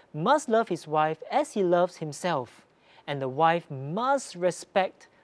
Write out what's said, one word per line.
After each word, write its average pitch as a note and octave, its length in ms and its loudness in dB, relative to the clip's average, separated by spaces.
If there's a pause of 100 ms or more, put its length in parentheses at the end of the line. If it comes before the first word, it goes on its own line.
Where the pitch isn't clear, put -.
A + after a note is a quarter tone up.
(140)
must A3+ 340 2
love A3 220 2
his D#3 180 -6
wife D#3 420 0
as C#4+ 220 0
he G#3 100 0
loves F3+ 340 2
himself, D3+ 680 -6 (420)
and D3 140 -4
the C3 80 -4
wife E3 420 2
must G3 640 -2
respect F3+ 720 -2 (180)